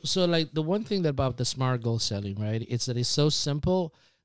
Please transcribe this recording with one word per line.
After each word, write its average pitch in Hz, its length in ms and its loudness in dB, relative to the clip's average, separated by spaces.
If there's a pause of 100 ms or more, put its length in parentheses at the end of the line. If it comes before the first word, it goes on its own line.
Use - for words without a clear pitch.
so, 185 180 2
like, 165 300 2
the 160 80 0
one 190 240 -2
thing 196 160 -2
that 160 80 2
about 135 260 0
the 123 80 -4
smart 127 380 0
goal 113 180 0
setting, 101 400 -2
right, 110 300 -2
it's 120 160 -2
that 123 100 -4
it's 120 140 0
so 147 180 4
simple 151 640 0 (320)